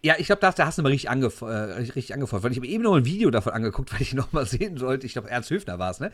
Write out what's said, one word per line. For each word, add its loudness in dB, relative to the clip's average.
Ja, 6
ich -2
glaub, 4
da 6
ist 0
der 4
Hass -2
nochmal 4
richtig -2
angef-, 0
äh, -8
richtig -4
angefeuert. -4
Weil 2
ich -2
hab -6
eben -2
noch 6
ein 6
Video 2
davon 2
angeguckt, -2
<laughs> -
weil -2
ich -2
noch -2
mal 0
sehen -2
sollte. -2
Ich -8
glaub, -8
Ernst -4
Höfner -4
war's, -4
ne? -6